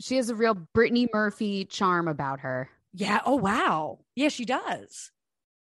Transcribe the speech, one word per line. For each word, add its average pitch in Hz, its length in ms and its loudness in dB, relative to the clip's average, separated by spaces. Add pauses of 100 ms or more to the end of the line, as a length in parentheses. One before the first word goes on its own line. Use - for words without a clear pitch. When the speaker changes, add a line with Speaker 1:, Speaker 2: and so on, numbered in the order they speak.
Speaker 1:
She - 160 -4
has 247 140 2
a 240 40 -4
real 226 200 2 (200)
Brittany 240 380 4
Murphy 208 540 0
charm 175 420 2
about 139 320 -4
her. 131 280 -6 (260)
Speaker 2:
Yeah. 196 300 0
Oh, 254 120 2
wow. 202 640 0 (160)
Yeah, 285 120 2
she 247 160 -4
does. 247 680 -6 (560)